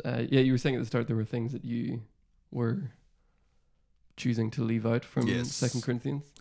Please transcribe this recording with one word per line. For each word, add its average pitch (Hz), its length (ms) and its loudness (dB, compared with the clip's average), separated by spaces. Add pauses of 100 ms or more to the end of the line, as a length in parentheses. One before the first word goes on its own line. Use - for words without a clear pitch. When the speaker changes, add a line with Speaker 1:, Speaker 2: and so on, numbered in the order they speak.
Speaker 1:
uh, 117 240 -2
yeah, 127 120 6
you 131 100 6
were 127 80 4
saying 131 160 2
at 117 40 0
the 120 60 -2
start 117 220 0
there 117 80 0
were 110 100 0
things 117 280 -4
that - 120 -8
you 117 380 -4 (460)
were 123 420 -2 (1200)
choosing 113 360 0
to 117 120 -2
leave 113 220 0
out 117 200 2
from 120 220 0
Speaker 2:
Yes. 120 260 0
Speaker 1:
Second 120 300 0
Corinthians? 139 400 -2 (180)